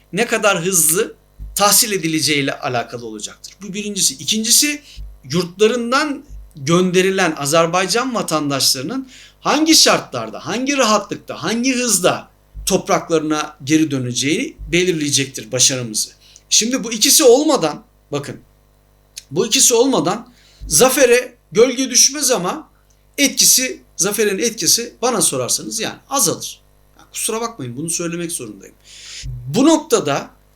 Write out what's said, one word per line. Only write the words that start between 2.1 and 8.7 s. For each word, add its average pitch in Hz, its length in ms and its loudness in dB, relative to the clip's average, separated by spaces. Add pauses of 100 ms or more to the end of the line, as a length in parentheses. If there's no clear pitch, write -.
alakalı 120 460 -4
olacaktır. - 560 -14
Bu 196 120 -10
birincisi. 202 400 -2
İkincisi, 220 680 0 (420)
yurtlarından 233 1000 0 (320)
gönderilen 180 800 2
Azerbaycan 175 800 0
vatandaşlarının 151 920 -2 (320)